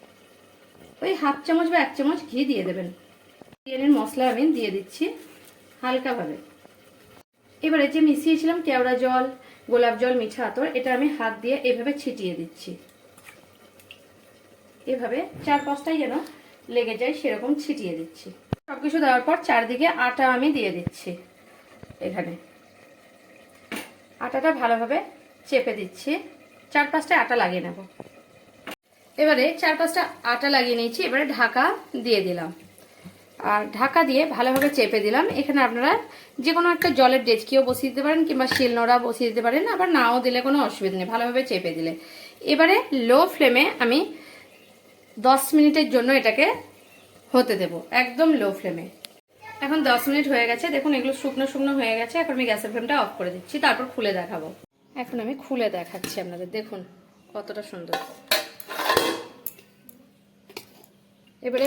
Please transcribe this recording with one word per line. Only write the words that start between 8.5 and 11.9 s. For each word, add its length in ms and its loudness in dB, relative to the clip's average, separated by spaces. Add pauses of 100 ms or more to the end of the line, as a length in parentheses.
কেওড়া 280 2 (100)
জল, 200 2 (480)
গোলাপ 300 4
জল, 180 2
মিঠা 280 -6
আতর, 180 -2 (120)
এটা 180 -2
আমি 200 2
হাত 260 -2
দিয়ে 140 0 (120)
এভাবে 240 0 (100)